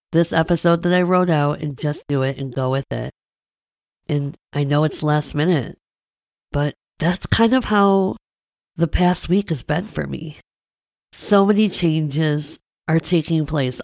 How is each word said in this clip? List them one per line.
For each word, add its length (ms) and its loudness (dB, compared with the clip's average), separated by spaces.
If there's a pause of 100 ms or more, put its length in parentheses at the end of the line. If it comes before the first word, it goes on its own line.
(100)
this 220 2
episode 500 2
that 100 0
I 100 4
wrote 280 2
out 320 0
and 160 -6
just 300 -4
do 140 0
it 140 -2
and 160 -8
go 160 -2
with 220 -2
it. 220 -6 (960)
And 280 -2 (160)
I 120 0
know 180 2
it's 220 -2
last 320 -2
minute, 420 0 (720)
but 240 -2 (240)
that's 280 -2
kind 260 2
of 140 0
how 500 2 (600)
the 120 0
past 400 0
week 220 0
has 120 -6
been 220 -4
for 220 -8
me. 320 -10 (760)
So 320 2
many 240 4
changes 880 -2 (300)
are 120 2
taking 440 0
place 400 -2